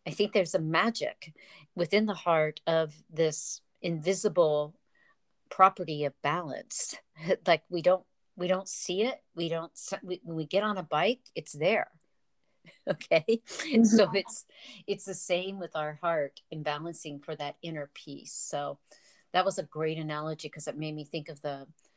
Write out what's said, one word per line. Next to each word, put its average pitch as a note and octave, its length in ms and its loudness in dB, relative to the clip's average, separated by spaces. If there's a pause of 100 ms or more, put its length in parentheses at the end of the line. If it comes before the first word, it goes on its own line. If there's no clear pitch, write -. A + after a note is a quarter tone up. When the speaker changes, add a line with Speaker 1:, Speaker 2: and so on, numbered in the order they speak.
Speaker 1:
I - 60 -8
think G#3 220 0
there's F#3 200 2
a F3+ 60 2
magic E3 760 0 (400)
within G3 320 2
the G#3 80 0
heart D#3+ 540 2
of D#3+ 260 2 (160)
this D#3 520 -2 (200)
invisible E3 920 2 (760)
property D#3+ 560 4
of C#3 160 -2
balance. - 720 -4 (220)
<laughs> E3 300 0
Like, E3 220 6
we F3 120 -2
don't, F#3 220 4 (320)
we F3+ 120 -2
don't F#3 200 0
see - 360 -2
it. B3+ 200 -4 (120)
We E3+ 120 -2
don't E3 240 -4
s-, - 320 -10
we, F3+ 220 -6
when E3 100 -8
we D#3+ 100 -4
get G3 180 2
on G#3 140 0
a F3+ 60 -4
bike, E3+ 380 0 (120)
it's - 200 -8
there. F3+ 340 2 (800)
<laughs> - 60 -20 (180)
Okay. D#3+ 340 0 (240)
Speaker 2:
Mm-hmm. C4+ 360 2
Speaker 1:
So G#3 300 6
it's, - 320 -4 (400)
it's G3+ 200 -4
the G3 100 -8
same F#3+ 440 -4
with E3+ 160 -10
our D3+ 260 -4
heart D#3+ 400 -2 (100)
and D#3 120 -6
balancing D3+ 560 -6
for D#3+ 160 -10
that D3 260 -6
inner D#3+ 320 -8
peace. - 400 -14
So C#3+ 440 -6 (540)
that F3+ 140 4
was F#3+ 120 0
a F3+ 60 -2
great D#3 340 -4
analogy D#3 520 -6
'cause - 180 -12
it D3 100 -8
made D#3 160 -6
me D3+ 120 -10
think D3+ 240 -10
of D3 120 -16
the, C#3 260 -6 (300)